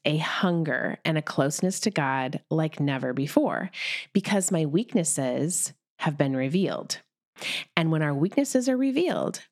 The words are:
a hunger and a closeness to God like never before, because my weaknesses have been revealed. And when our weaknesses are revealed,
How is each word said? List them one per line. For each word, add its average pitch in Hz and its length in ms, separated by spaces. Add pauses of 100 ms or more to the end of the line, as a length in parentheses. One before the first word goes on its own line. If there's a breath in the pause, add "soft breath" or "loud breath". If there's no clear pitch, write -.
a 151 120
hunger 156 840
and 160 140
a 151 60
closeness 156 560
to 208 120
God 135 500 (100)
like 156 280
never 131 340
before, 151 580 (420 loud breath)
because 196 380
my 160 160
weaknesses 143 1040 (260)
have 147 200
been 139 160
revealed. 135 640 (760 loud breath)
And 160 160
when 156 120
our 147 100
weaknesses 247 560
are 254 80
revealed, 269 640 (100)